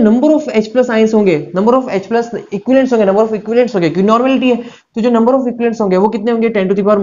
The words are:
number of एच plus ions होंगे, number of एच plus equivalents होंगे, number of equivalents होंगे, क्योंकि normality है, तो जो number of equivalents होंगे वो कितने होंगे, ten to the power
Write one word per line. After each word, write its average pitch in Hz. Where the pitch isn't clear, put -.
number 247
of -
एच 214
plus 247
ions 220
होंगे, 190
number 220
of 254
एच 196
plus 233
equivalents 254
होंगे, 220
number 202
of 214
equivalents 233
होंगे, 170
क्योंकि 190
normality 254
है, 240
तो 233
जो 240
number 233
of 254
equivalents 233
होंगे 190
वो 196
कितने 220
होंगे, 226
ten 190
to 196
the 190
power 208